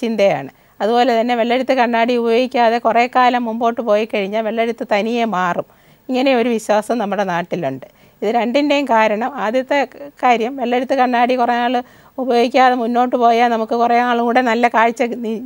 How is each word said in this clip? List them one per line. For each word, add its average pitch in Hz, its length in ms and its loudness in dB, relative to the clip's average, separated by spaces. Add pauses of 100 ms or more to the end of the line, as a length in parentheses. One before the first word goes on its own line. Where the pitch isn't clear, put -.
ചിന്തയാണ്. 196 500 0 (300)
അതുപോലെ 240 380 2
തന്നെ 240 220 0
വെള്ളെഴുത്ത് 247 400 0
കണ്ണാടി 233 420 0
ഉപയോഗിക്കാതെ 233 640 0
കുറേ 233 180 2 (100)
കാലം 247 340 2
മുമ്പോട്ട് 233 320 -2 (100)
പോയി 214 220 2
കഴിഞ്ഞാൽ 214 360 -4
വെള്ളെഴുത്ത് 233 460 -4
തനിയെ 226 320 -2 (100)
മാറും, 180 320 -2 (400)
ഇങ്ങനെ 262 320 0
ഒരു 247 160 0
വിശ്വാസം 214 460 -2
നമ്മുടെ 196 300 -2
നാട്ടിലുണ്ട്. 165 540 -6 (340)
ഇത് 202 160 -2
രണ്ടിൻ്റെയും 277 480 0 (100)
കാരണം, 220 340 2 (140)
ആദ്യത്തെ 254 340 -2 (140)
ക-, 285 160 -18 (140)
കാര്യം 240 400 0
വെള്ളെഴുത്ത് 247 400 -2
കണ്ണാടി 247 400 2
കുറേ 233 180 0
നാൾ 240 160 0 (460)
ഉപയോഗിക്കാതെ 254 600 2
മുന്നോട്ട് 240 420 0
പോയാൽ 233 300 4
നമുക്ക് 220 280 -2
കുറേ 233 240 2
നാളും 240 220 0
കൂടെ 240 200 2
നല്ല 233 260 2
കാഴ്ച 233 300 2 (220)
നി-, 220 200 -6